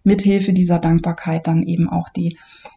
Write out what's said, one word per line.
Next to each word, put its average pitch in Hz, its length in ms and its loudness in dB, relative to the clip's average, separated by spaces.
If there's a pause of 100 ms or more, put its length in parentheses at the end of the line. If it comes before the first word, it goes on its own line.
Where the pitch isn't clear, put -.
mithilfe 196 500 2
dieser 175 280 2
Dankbarkeit 165 640 -2
dann 165 160 0
eben 170 260 -2
auch 170 200 -4
die 175 280 -4 (400)